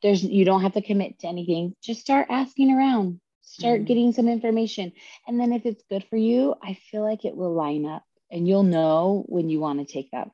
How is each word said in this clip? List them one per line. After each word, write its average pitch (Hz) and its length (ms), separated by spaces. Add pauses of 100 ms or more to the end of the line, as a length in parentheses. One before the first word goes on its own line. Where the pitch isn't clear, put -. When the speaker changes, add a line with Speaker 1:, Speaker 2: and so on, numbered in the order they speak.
Speaker 1:
There's, 202 180
you 196 220
don't 190 200
have 190 100
to 208 80
commit 202 380
to 180 80
anything. 175 540
Just 226 200
start 277 280
asking 262 460
around, 226 460 (200)
start 233 380
Speaker 2:
Mm-hmm. 214 60
Speaker 1:
getting 240 280
some 233 140
information. 226 640 (360)
And 240 120
then 240 140
if 233 120
it's 226 240
good 196 200
for 226 80
you, 240 440
I 190 120 (180)
feel 214 120
like 214 200
it - 140
will 175 160
line 151 320
up 156 180 (260)
and 175 160
you'll 196 180
know 170 640
when 170 220
you 156 120
wanna 143 240
take 135 260
that 123 220